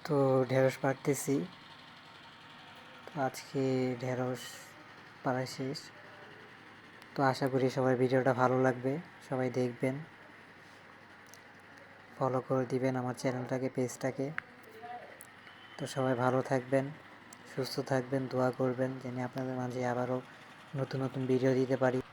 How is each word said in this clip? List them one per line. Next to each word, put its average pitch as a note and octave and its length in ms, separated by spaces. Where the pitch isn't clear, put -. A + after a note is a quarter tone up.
তো C3+ 460
ঢেঁড়স C3 280
পাড়তেছি, C#3 580
তো - 160
আজকে C3 800
ঢেঁড়স B2+ 420
পাড়া C3 220
শেষ। C3+ 340
তো C#3+ 80
আশা C3+ 240
করি C3 220
সবার C3 260
ভিডিওটা B2+ 380
ভালো B2+ 280
লাগবে, C3 380
সবাই B2+ 200
দেখবেন, B2+ 460
ফলো C3 240
করে C3 240
দিবেন C3 300
আমার B2 220
চ্যানেলটাকে, B2+ 520
পেজটাকে। C3+ 640
তো C#3 100
সবাই C3 280
ভালো B2+ 260
থাকবেন, C3+ 440
সুস্থ C3+ 240
থাকবেন, C3 480
দোয়া B2+ 240
করবেন C3 400
যেন B2 160
আপনাদের B2+ 360
মাঝে B2 300
আবারও B2 360
নতুন C3+ 260
নতুন C3 240
ভিডিও B2+ 280
দিতে C3 240
পারি। B2+ 240